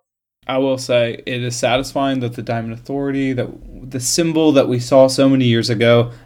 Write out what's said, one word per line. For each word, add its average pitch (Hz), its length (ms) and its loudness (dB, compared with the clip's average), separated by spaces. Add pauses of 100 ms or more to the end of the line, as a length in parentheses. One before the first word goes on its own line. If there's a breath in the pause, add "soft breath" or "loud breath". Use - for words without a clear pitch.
(480)
I 131 100 -4
will 135 220 0
say 120 480 -2
it 123 160 -6
is 120 120 -6
satisfying 135 680 -2
that 120 120 -4
the 120 80 -10
Diamond 113 320 -6
Authority, 135 600 -4
that 120 140 -4 (440)
the 131 80 -8
symbol 160 540 2
that 135 140 4
we 123 120 -2
saw 131 280 6
so 135 220 2
many 131 160 2
years 113 240 2
ago, 117 420 2 (140 loud breath)